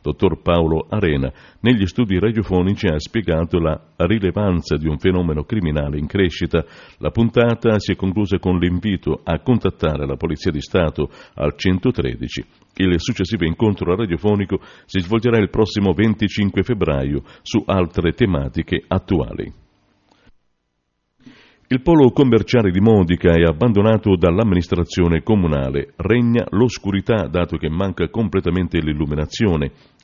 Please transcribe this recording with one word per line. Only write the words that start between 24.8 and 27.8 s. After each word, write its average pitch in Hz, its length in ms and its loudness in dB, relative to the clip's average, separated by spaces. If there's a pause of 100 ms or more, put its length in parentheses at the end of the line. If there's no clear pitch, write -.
comunale. 71 720 0
Regna 117 560 0
l'oscurità, 98 760 0
dato 82 300 -2
che 78 100 -4
manca 87 420 -2